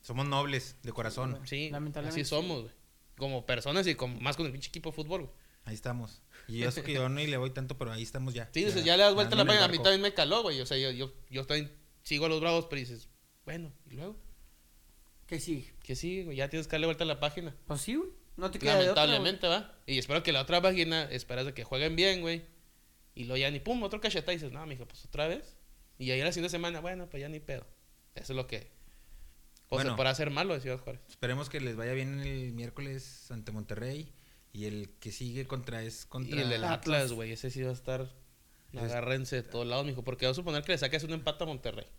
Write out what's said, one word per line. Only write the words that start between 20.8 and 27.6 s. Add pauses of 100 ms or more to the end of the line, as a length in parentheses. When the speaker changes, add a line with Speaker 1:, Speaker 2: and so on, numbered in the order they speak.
Speaker 2:
esperas
de
que
jueguen
bien,
güey. (680)
Y
luego
ya
ni
pum,
otro
cacheta
y
dices,
"No,
mijo,
pues
otra
vez". (420)
Y
ahí
la
siguiente
semana,
"Bueno,
pues
ya
ni
pedo". (520)